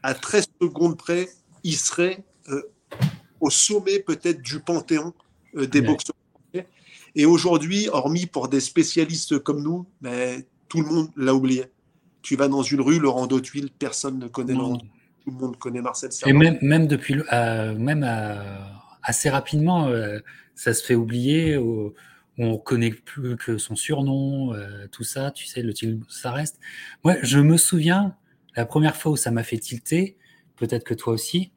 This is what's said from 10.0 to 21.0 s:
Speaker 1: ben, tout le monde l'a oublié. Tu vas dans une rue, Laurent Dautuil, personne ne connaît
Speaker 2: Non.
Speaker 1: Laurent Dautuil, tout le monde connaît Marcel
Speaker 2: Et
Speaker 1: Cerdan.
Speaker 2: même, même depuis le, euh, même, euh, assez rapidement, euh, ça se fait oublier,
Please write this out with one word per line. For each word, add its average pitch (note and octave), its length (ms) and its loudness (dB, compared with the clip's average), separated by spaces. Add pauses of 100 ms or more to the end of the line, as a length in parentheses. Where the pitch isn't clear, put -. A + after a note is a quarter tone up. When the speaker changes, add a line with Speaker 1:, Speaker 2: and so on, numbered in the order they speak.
Speaker 1:
ben, B2+ 420 -4 (260)
tout D#3+ 120 -2
le D3+ 80 -2
monde D#3 280 0
l'a C3+ 180 2
oublié. C3 320 2 (560)
Tu C3+ 140 -2
vas C#3 120 4
dans C#3 140 2
une C#3 180 0
rue, C#3+ 180 2
Laurent B2+ 280 2
Dautuil, C3 520 -2
personne C3+ 400 -6
ne B2 100 -10
connaît B2+ 260 -4
Speaker 2:
Non. B2+ 60 0
Speaker 1:
Laurent B2+ 140 -4
Dautuil, A#2+ 160 -10 (340)
tout C#3 60 -6
le B2+ 60 -12
monde B2+ 220 -6
connaît B2 240 -8
Marcel B2+ 260 -6
Speaker 2:
Et - 40 -10
Speaker 1:
Cerdan. C#3 260 6
Speaker 2:
même, D#3+ 240 6
même D#3 240 4
depuis C#3+ 280 0
le, D3 200 -2
euh, A2+ 400 0
même, C#3 280 -2
euh, G#2 540 -4 (460)
assez - 260 -2
rapidement, D3+ 600 2
euh, G#2+ 320 -2 (340)
ça - 180 -2
se - 100 -2
fait B2 120 2
oublier, C3+ 640 2